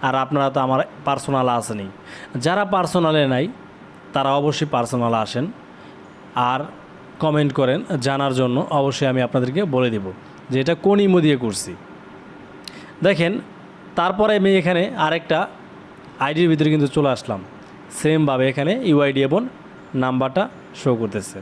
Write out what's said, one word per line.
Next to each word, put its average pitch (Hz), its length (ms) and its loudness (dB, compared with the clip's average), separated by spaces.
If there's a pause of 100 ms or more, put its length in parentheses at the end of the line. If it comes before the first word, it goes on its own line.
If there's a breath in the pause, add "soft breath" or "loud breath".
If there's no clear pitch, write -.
আর 131 80 0 (100)
আপনারা 139 300 0
তো 143 120 0
আমার 131 140 0 (260)
পার্সোনাল 135 420 -2 (100)
আসেনি, 107 280 -8 (580 loud breath)
যারা 185 180 2 (120)
পার্সোনালে 160 500 2 (100)
নাই, 135 120 0 (680)
তারা 135 160 0 (100)
অবশ্যই 147 340 0
পার্সোনাল 120 400 0 (100)
আসেন 120 200 -4 (1040 loud breath)
আর 135 100 -2 (640)
কমেন্ট 151 360 2
করেন 135 200 2 (280)
জানার 139 340 0
জন্য। 123 160 2 (240)
অবশ্যই 139 320 0
আমি 131 140 0
আপনাদেরকে 127 340 -2 (140)
বলে 127 200 2
দেব 98 120 -4 (440 loud breath)
যে 123 120 -2
এটা 165 120 2 (120)
কোন 196 100 6 (100)
ইমো 185 200 6
দিয়ে 147 180 4
করছি। 98 280 -6 (1300 loud breath)
দেখেন, 170 260 2 (680)
তারপরে 190 420 2
আমি 196 100 4 (100)
এখানে 175 220 2 (240)
আরেকটা 160 320 0 (880)
আইডির 156 240 2
ভিতরে 151 240 4
কিন্তু 147 220 2
চলে 123 200 4
আসলাম, 104 240 -6 (580 loud breath)
সেমভাবে 151 520 2
এখানে 147 220 -2 (180)
ইউআইডি 143 380 4
এবং 170 120 2 (640)
নাম্বারটা 131 380 0 (400)
শো 139 80 2 (100)
করতেছে। 101 420 -6